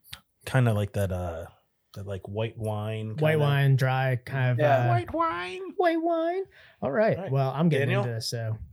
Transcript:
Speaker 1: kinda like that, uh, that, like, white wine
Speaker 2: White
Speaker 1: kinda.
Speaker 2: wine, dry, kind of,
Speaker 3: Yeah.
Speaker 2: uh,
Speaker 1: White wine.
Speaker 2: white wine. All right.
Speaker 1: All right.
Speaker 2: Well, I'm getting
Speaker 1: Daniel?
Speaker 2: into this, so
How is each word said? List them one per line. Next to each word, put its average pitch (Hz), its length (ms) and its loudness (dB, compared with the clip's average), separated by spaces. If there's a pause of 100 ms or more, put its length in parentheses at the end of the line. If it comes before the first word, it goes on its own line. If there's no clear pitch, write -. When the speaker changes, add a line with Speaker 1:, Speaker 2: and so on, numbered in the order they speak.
(460)
Speaker 1:
kinda 123 280 4
like 104 200 -2
that, 98 180 0
uh, 87 340 -6 (480)
that, 101 120 -12
like, 98 220 -10
white 110 300 -6
wine 110 600 -6
Speaker 2:
White 156 140 2
Speaker 1:
kinda. 151 120 2
Speaker 2:
wine, 139 320 4
dry, 131 480 2
kind 127 260 0
of, 120 80 2
Speaker 3:
Yeah. 127 280 4
Speaker 2:
uh, - 20 2
Speaker 1:
White 117 260 0
wine. 349 460 -2 (160)
Speaker 2:
white 339 260 2
wine. 339 400 0 (400)
All 131 80 -2
right. 214 260 2
Speaker 1:
All 175 60 -6
right. 107 100 -6
Speaker 2:
Well, 135 220 2
I'm 156 140 2
getting 143 220 2
Speaker 1:
Daniel? 190 120 2
Speaker 2:
into 117 120 -4
this, 113 140 -6
so 113 300 -4 (140)